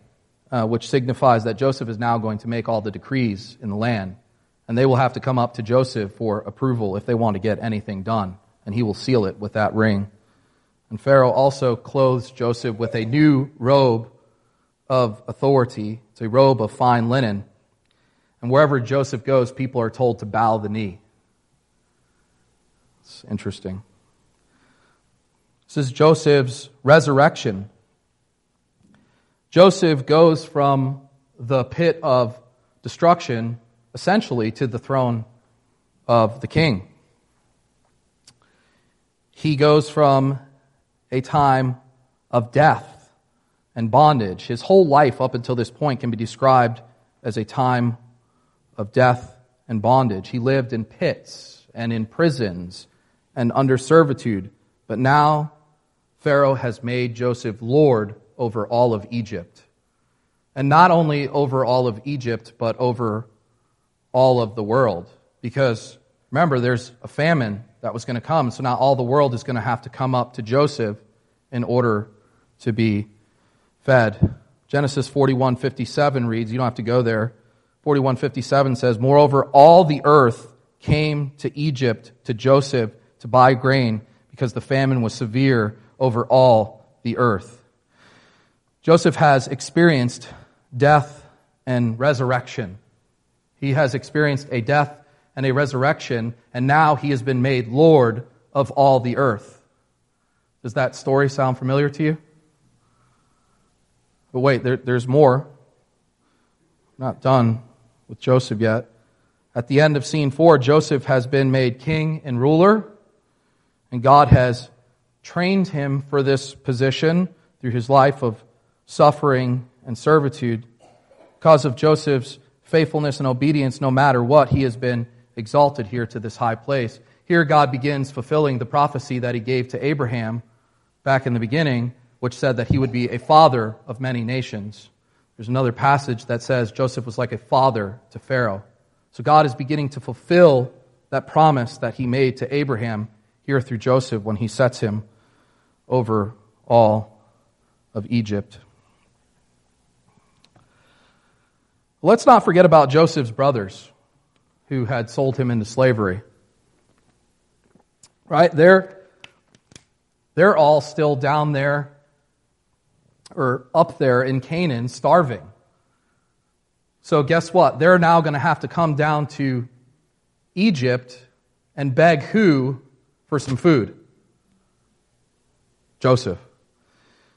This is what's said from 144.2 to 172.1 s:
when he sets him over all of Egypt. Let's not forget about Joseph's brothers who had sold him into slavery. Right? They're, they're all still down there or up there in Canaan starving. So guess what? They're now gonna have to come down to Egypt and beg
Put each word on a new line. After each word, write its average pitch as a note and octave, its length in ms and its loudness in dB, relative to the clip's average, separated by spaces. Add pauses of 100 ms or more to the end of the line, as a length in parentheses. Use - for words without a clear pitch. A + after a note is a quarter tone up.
when G#2+ 140 -6
he G#2+ 120 -6
sets A#2+ 320 -2
him G#2+ 240 -4 (840)
over A2 460 -2 (320)
all A2 520 2 (760)
of G#2 160 -8
Egypt. G#2 480 -4 (3500)
Let's A3 240 2
not A#3+ 180 6
forget F3+ 220 6
about D3+ 240 6
Joseph's D3+ 400 2
brothers A2+ 600 -4 (800)
who C3 160 -4
had A#2 260 -6
sold C3+ 260 -2
him B2+ 140 -2
into A2+ 140 -2
slavery. G#2+ 580 0 (2000)
Right? E3 240 2
They're, F#3 440 4 (1400)
they're F#3 200 4
all D3+ 240 4
still D3 360 -2
down D3 340 -2
there C#3+ 400 -4 (1400)
or C3 400 -4
up E3 240 2
there B2+ 240 2
in C3 180 -4
Canaan C#3 460 -4
starving. C#3+ 560 0 (1600)
So D3+ 220 0
guess E3 280 -2
what? C3+ 280 2
They're F3+ 180 6
now E3+ 220 4
gonna D3+ 180 -2
have D#3+ 220 -2
to C#3+ 80 -8
come D#3+ 260 -2
down D3+ 340 -2
to B2+ 400 -6 (840)
Egypt C3 680 -2 (560)
and C#3 160 -4
beg D#3+ 300 4